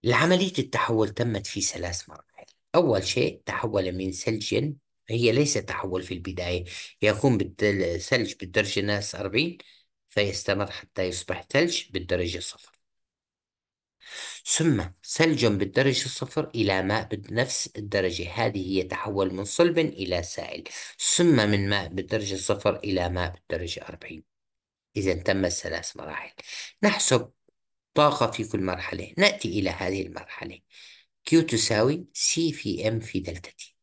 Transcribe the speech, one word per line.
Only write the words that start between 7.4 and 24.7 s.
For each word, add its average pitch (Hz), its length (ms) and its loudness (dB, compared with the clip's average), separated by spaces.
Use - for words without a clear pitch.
الثلج 90 520 0
بالدرجة 101 460 -2
ناقص 101 340 -2
أربعين 110 440 -2
فيستمر 98 600 0
حتى - 320 -8
يصبح 90 400 -4
ثلج - 480 0
بالدرجة 87 480 -2
صفر، - 340 -10
ثم 127 460 2
ثلج 156 420 4
بالدرجة 110 640 2
صفر - 460 -4
إلى 98 280 2
ماء 107 220 0
بنفس 107 720 -2
الدرجة، 92 560 -2
هذه 98 460 0
يتحول 95 560 -2
من 95 100 -4
صلب 165 340 4
إلى 90 440 -2
سائل، - 420 -10
ثم 170 380 6
من 104 320 4
ماء 101 200 0
بالدرجة 98 480 -4
صفر 101 400 0
إلى 90 320 0
ماء 87 240 -2
بالدرجة - 560 -8
أربعين. - 360 -16